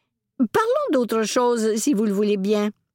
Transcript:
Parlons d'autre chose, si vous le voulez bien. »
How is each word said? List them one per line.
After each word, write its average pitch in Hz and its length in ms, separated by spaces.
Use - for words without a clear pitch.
Parlons 440 540
d'autre 226 320
chose, 233 520
si 285 180
vous 208 100
le 208 80
voulez 208 240
bien. » 208 340